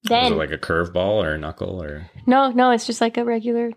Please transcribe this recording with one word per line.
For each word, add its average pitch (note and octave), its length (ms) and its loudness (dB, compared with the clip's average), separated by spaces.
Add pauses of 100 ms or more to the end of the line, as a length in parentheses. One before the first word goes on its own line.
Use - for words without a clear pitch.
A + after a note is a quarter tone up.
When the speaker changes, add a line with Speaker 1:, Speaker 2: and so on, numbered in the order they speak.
Speaker 1:
Was - 60 -6
Speaker 2:
Then A#3+ 240 4
Speaker 1:
it, - 40 0
like, D2+ 140 -2
a D#2 60 -4
curveball F2+ 680 0
or D#2 100 0
a D2+ 40 -4
knuckle F2+ 440 -8
or? D2+ 280 -12 (180)
Speaker 2:
No, C4 240 4
no, B3 200 4
it's A#3 140 2
just, A#3 160 -4
like, A3+ 160 0
a A#3+ 80 -2
regular A#3 520 -2